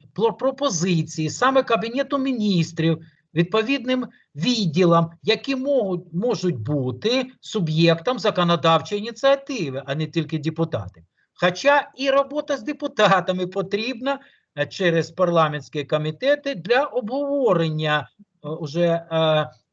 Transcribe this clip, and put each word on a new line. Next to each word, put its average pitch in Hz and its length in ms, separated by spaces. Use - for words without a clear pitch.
пло-, 214 180
пропозиції 180 1000
саме 262 320
Кабінету 254 560
Міністрів, 180 800
відповідним 226 720
відділам, 170 760
які 269 340
можуть, 247 560
можуть 180 460
бути 143 680
суб'єктом 165 760
законодавчої 175 840
ініціативи, 233 840
а 139 80
не 156 120
тільки 156 320
депутати. 143 640
Хоча 277 560
і 269 140
робота 277 460
з 226 60
депутатами 190 840
потрібна, 220 760
е, 147 80
через 165 440
парламентські 156 760
комітети 254 680
для 220 300
обговорення, 208 1200
е, 147 40
уже, 165 600
е, 156 400